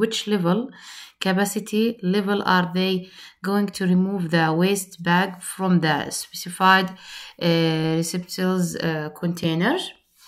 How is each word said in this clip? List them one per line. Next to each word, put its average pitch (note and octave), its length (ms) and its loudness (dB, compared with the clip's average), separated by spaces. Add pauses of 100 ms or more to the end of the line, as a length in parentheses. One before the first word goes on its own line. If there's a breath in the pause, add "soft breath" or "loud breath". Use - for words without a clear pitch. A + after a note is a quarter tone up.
which - 260 -2
level, G#3 420 0 (580 loud breath)
capacity G#3 760 0
level G3 360 0 (160)
are F3 240 2
they F#3 300 -2 (400 loud breath)
going G3+ 180 0 (100)
to G3 60 -4 (100)
remove F#3 300 2 (120)
the E3 100 4 (160)
waste G3 400 -2
bag F3 280 2 (120)
from F#3+ 300 -2 (140)
the D#3 100 2 (160)
specified, F#3 760 2 (540 loud breath)
uh, E3 600 2
receptacles, F3+ 760 -2
uh, D#3 340 -4 (120)
container. F3 560 0 (500 loud breath)